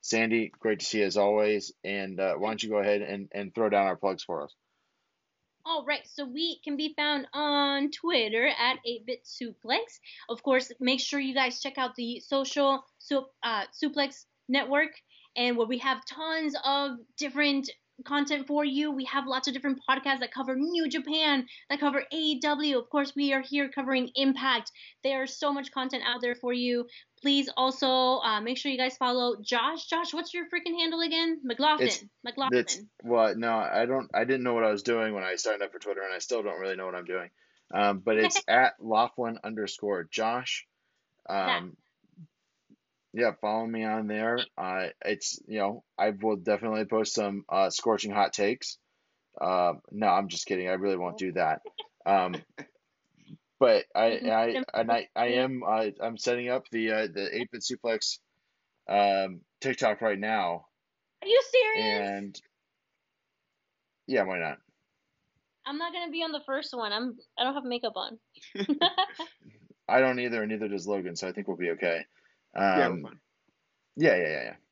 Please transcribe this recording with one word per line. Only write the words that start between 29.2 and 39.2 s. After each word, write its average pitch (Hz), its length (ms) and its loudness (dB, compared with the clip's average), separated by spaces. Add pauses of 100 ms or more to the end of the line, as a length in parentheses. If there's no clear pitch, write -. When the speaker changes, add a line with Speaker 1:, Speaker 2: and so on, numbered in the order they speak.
Speaker 2:
Josh. 254 440 -2
Josh, 330 280 -2
what's 339 180 -6
your 349 140 -6
freaking 339 340 -4
handle 330 220 0
again? 330 420 0
McLaughlin. 262 440 2
Speaker 1:
It's, - 160 -4 (200)
Speaker 2:
McLaughlin. 240 360 0
Speaker 1:
it's, - 200 -4 (240)
well, 113 320 4
no, 117 160 0
I 110 320 2
don't, 127 300 0
I 113 100 4
didn't 127 180 0
know 123 120 0
what 113 100 4
I 107 80 6
was 101 100 -2
doing 113 320 2
when 98 80 -4
I 92 140 -2
signed 104 260 -2
up 98 80 -6
for 90 80 -14
Twitter, 98 240 -4
and 95 120 -6
I 90 40 -6
still 113 240 -2
don't 92 160 -4
really 95 180 -4
know 95 100 -6
what 90 100 -6
I'm 90 80 -8
doing. 90 240 -4 (460)
Um, 101 240 4
but 107 180 2
it's 110 280 4
Speaker 2:
<laughs> - 40 -6
Speaker 1:
at 123 320 6
Laughlin 113 640 0